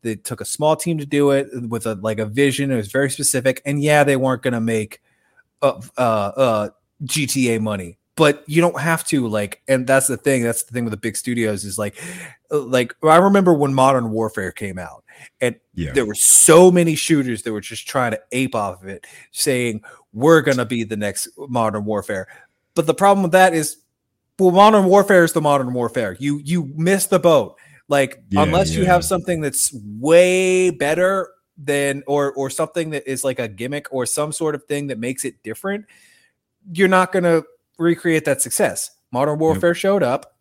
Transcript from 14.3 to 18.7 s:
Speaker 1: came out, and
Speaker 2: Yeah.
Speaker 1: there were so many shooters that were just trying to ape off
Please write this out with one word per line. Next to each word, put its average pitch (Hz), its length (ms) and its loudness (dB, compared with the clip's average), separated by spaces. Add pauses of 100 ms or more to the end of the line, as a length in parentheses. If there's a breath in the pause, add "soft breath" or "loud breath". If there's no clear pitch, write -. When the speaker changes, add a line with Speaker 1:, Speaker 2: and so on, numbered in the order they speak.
Speaker 1:
came 95 260 -10
out, 80 240 -14 (380 loud breath)
and 123 160 -2 (180)
Speaker 2:
Yeah. 87 180 -6
Speaker 1:
there 127 140 0
were 104 80 -8
so 175 560 6
many 170 240 2
shooters 131 480 -2
that 113 100 -6
were 104 80 -6
just - 280 -14
trying 123 240 -2
to 107 80 -6 (100)
ape 127 240 -4
off 95 280 -6